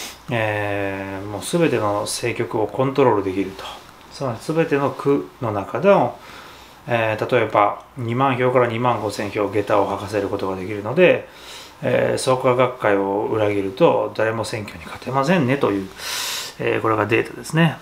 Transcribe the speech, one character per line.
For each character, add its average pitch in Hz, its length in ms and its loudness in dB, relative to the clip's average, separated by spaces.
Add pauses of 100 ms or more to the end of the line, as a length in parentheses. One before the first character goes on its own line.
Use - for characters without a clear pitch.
(320)
え 101 880 -2
ー、 101 60 -10
も 104 120 -8
う - 40 -8
全 170 260 2
て 123 80 0
の 104 260 0
政 117 420 -4
局 113 160 -2
を 104 60 0
コ 131 180 -2
ン 135 80 -2
ト 143 100 4
ロ 113 120 6
ー - 20 -
ル 95 80 -2
で 95 80 -2
き 95 100 -2
る 92 80 -4
と。 - 140 -14 (480)
つ - 100 -10
ま 127 80 -4
り 107 80 -8
全 160 260 0
て 151 120 2
の 139 140 2
区 - 360 0 (140)
の 113 100 -2
中 104 300 -4
で 196 80 4
の、 160 280 4 (680)
え 113 320 0
ー、 123 180 0
例 113 80 4
え - 40 2
ば 104 340 2 (160)
二 117 160 -4
万 131 220 2
票 127 160 2
か 127 80 4
ら 120 80 4
二 113 100 -2
万 120 240 0
五 107 80 -2
千 104 200 -6
票、 104 200 0
下 104 120 0
駄 104 180 2
を 98 180 0
履 98 40 -8
か 98 80 -10
せ 104 100 0
る 98 80 -2
こ 101 100 -4
と 95 120 -4
が 95 80 -4
で 92 80 -8
き 92 80 -8
る 101 100 -8
の 120 120 -6
で、 160 340 4 (520)
え 120 340 2
ー、 - 20 -4
創 127 200 2
価 131 180 2
学 127 220 2
会 104 200 2
を 98 280 0
裏 107 240 0
切 101 120 0
る 95 100 -4
と 110 440 2
誰 110 180 0
も 113 100 -4
選 110 200 -6
挙 95 140 -14
に 82 60 -16
勝 - 180 -14
て - 80 -10
ま 135 140 0
せ 180 140 4
ん 131 100 2
ね 135 100 2
と 110 140 2
い 98 140 -2
う、 92 40 -16 (680)
え 117 200 0
ー、 - 20 -2
こ 110 80 0
れ 110 80 2
が 104 80 2
デ 113 180 2
ー - 60 -6
タ - 60 -12
で 120 100 -14
す - 100 -6
ね。 160 260 4